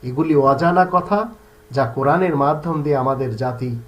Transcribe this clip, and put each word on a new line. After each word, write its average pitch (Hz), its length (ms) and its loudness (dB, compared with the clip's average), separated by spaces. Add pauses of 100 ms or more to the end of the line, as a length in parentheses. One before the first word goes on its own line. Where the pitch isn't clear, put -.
এগুলি 147 320 0
অজানা 170 560 4
কথা, 202 340 0 (460)
যা 131 140 0
কোরআনের 151 500 0
মাধ্যম 151 480 0
দিয়ে 147 140 0
আমাদের 131 380 -2
জাতি 123 400 -6 (120)